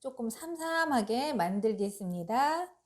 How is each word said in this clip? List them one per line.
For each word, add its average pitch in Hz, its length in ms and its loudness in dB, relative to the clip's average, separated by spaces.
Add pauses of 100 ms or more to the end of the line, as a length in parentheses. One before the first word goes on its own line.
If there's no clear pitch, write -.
조금 247 300 -4
삼삼하게 311 1040 0
만들겠습니다. 202 1300 0 (200)